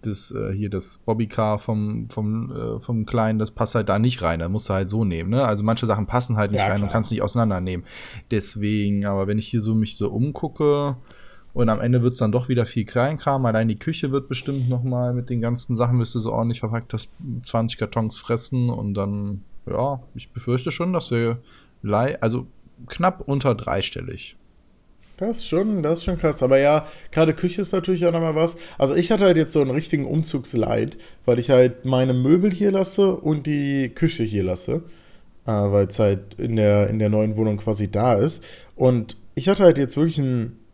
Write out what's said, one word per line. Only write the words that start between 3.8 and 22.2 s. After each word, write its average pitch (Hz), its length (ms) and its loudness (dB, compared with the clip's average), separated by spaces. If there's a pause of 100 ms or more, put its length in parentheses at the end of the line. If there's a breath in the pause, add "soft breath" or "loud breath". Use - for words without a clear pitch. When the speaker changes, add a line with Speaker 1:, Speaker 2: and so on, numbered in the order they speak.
Speaker 1:
da 101 100 2
nicht 123 240 0
rein, 82 180 -2
da 82 80 -4
musst 107 200 -4
du 98 60 0
halt 95 140 -2
so 110 160 -2
nehmen, 87 260 -2
ne? 131 140 2
Also 104 200 0
manche 113 220 0
Sachen 104 200 0
passen 123 300 0
halt 104 140 0
nicht 104 120 0
Speaker 2:
Ja, 98 60 2
Speaker 1:
rein 101 140 0
und 101 60 -2
Speaker 2:
klar. - 40 -6
Speaker 1:
kannst 110 180 -2
nicht 107 120 -2
auseinandernehmen. 92 640 -2 (440 loud breath)
Deswegen, 101 760 0
aber 98 200 0
wenn 104 120 0
ich 107 100 -6
hier 117 120 0
so 110 140 0
mich 110 220 0
so 101 140 0
umgucke 143 880 0 (580 soft breath)
und 120 140 2
am 107 120 2
Ende 120 220 2
wird's 123 160 0
dann 107 140 2
doch 123 160 0
wieder 120 180 2
viel 107 200 -4
Kleinkram, 135 580 -2
allein 113 240 2
die 107 100 -2
Küche 160 320 -4
wird 135 180 -2
bestimmt 135 420 -4
noch 123 120 0
mal 123 300 -2
mit 123 180 -4
den 120 120 -2
ganzen 117 320 -2
Sachen, 120 240 2
wirst 117 160 0
du 123 40 -2
so 110 140 -4
ordentlich 113 280 -2
verpackt, 117 340 -6
dass - 140 -8 (360)
zwanzig 113 340 -4
Kartons 110 380 -4
fressen 123 540 -2
und 104 240 -4
dann, 101 500 -4 (260)
ja, 131 300 -2 (140)
ich - 180 -14
befürchte 123 400 -4
schon, 180 220 -2
dass - 160 -4
wir 117 280 0 (440 soft breath)
lei-, 104 380 0